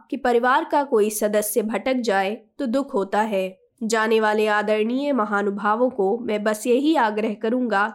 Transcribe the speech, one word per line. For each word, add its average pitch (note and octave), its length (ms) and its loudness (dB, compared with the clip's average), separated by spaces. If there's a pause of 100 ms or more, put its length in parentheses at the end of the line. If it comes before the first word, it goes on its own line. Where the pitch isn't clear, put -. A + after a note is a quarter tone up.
(100)
कि D4 60 -4
परिवार B3 480 2
का D4 180 0
कोई A3+ 280 2
सदस्य G#3+ 520 0
भटक G#3+ 340 -2
जाए G3 340 0 (280)
तो C#4+ 80 -4
दुख C4+ 280 -2
होता G3 280 0
है। F#3+ 360 -4 (240)
जाने A3 380 2
वाले G#3+ 280 2
आदरणीय G#3+ 640 0
महानुभावों G#3 800 0
को G3+ 280 0
मैं G#3+ 260 -4
बस G#3+ 220 -2
यही C4+ 300 2
आग्रह G#3+ 380 0
करूंगा A3 600 0